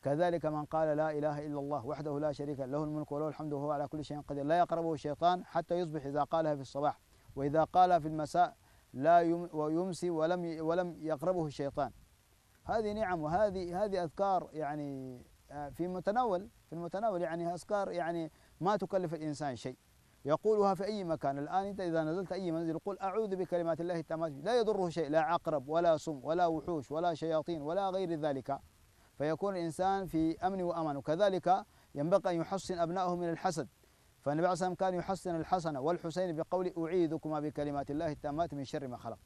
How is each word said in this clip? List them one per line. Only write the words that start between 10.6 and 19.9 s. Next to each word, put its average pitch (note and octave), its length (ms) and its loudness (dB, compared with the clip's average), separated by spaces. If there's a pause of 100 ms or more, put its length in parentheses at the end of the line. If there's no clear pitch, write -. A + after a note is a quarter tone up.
ولم E3 400 0
يقربه D#3 440 0
الشيطان. C#3 460 -2 (760)
هذه G#3 260 0
نعم، F#3 280 0
وهذه، F3+ 600 0
هذه F#3+ 200 0
أذكار F3+ 500 0
يعني، C#3 680 -6 (300)
آه، C#3+ 180 -8
في E3 180 -4
متناول، G3 600 0 (200)
في - 40 -10
المتناول، F3 480 -2
يعني E3+ 320 -2
أذكار G3 380 -2
يعني E3+ 400 -2 (300)
ما G3+ 160 4
تكلف F3+ 360 0
الإنسان D3+ 420 -4
شيء، B2+ 220 -8 (480)